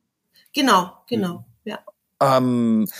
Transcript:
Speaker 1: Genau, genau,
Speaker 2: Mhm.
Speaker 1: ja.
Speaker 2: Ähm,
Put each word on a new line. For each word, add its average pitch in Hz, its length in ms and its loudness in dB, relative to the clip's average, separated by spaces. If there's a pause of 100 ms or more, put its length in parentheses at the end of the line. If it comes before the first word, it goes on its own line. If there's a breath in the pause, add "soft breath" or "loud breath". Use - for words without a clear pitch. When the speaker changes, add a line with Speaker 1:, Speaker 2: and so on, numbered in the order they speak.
(540 soft breath)
Speaker 1:
Genau, 226 400 2 (140)
genau, 185 380 -6 (180)
Speaker 2:
Mhm. 214 80 -12
Speaker 1:
ja. - 80 -12 (420)
Speaker 2:
Ähm, 123 680 2 (120 loud breath)